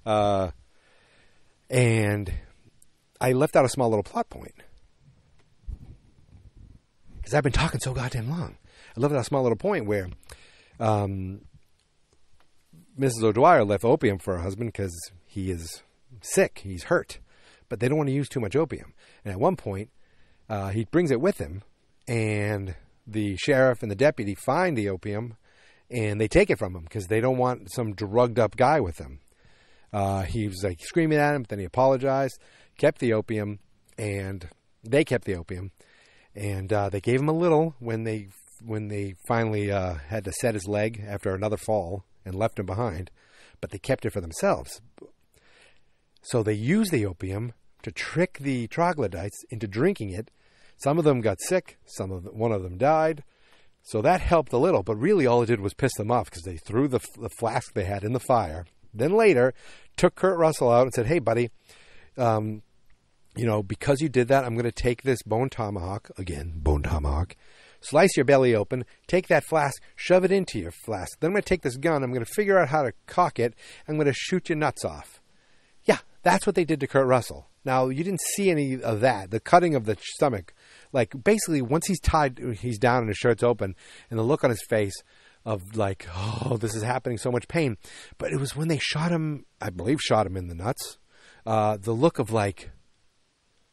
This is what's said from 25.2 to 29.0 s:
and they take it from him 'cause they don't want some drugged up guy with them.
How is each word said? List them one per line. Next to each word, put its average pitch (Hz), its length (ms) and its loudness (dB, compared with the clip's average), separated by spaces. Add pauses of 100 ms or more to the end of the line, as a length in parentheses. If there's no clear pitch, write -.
and 107 300 -2
they 110 80 2
take 196 200 6
it - 120 0
from 92 160 -6
him 82 100 -14
'cause 95 220 -8
they 110 120 2
don't 127 180 2
want 123 340 -2
some 113 200 -4
drugged 110 460 2
up 107 180 2
guy 143 220 4
with 90 200 -4
them. 69 200 -16 (720)